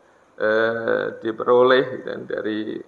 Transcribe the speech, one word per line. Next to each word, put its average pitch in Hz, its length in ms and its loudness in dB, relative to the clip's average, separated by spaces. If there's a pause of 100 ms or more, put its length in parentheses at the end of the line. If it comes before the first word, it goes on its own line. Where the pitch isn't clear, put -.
(360)
eh, 113 680 0 (180)
diperoleh 123 800 2
dan - 240 -10
dari 110 500 -6 (120)